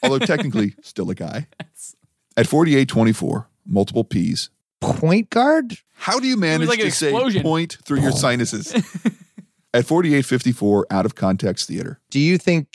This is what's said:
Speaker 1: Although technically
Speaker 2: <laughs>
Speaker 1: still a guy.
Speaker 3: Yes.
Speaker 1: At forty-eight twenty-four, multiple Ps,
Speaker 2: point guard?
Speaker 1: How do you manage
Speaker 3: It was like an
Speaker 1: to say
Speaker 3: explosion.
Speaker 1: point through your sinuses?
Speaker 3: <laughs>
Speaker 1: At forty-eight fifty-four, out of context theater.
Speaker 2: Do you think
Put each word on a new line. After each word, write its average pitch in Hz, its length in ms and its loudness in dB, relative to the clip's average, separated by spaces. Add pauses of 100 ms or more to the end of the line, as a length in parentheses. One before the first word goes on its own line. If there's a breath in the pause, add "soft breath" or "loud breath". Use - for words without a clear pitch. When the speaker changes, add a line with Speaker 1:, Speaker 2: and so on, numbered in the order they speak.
Speaker 1:
Although 226 180 2
technically 127 580 -2
Speaker 2:
<laughs> - 40 -20
Speaker 1:
still 95 280 -8
a 92 40 -4
guy. 101 340 -10 (120)
Speaker 3:
Yes. - 340 -20 (420)
Speaker 1:
At 117 100 2
forty-eight 143 420 4
twenty-four, 113 580 0 (200)
multiple 101 380 0
Ps, 90 440 -4 (320)
Speaker 2:
point 175 500 0
guard? 254 480 0 (160)
Speaker 1:
How 220 260 -4
do 262 80 -4
you 254 80 0
manage 160 200 0
Speaker 3:
It 160 40 0
was 160 100 0
like 233 100 0
an 214 60 2
Speaker 1:
to 185 60 0
say 156 160 -2
Speaker 3:
explosion. 220 340 0
Speaker 1:
point 160 420 -2
through 139 160 -2
your 139 120 2
sinuses? 123 600 -2
Speaker 3:
<laughs> - 1000 -8
Speaker 1:
At 120 100 2
forty-eight 156 400 2
fifty-four, 104 680 2
out 95 140 0
of 110 100 -2
context 95 540 -2
theater. 87 320 -10 (100)
Speaker 2:
Do 139 100 -2
you 170 180 4
think 160 360 0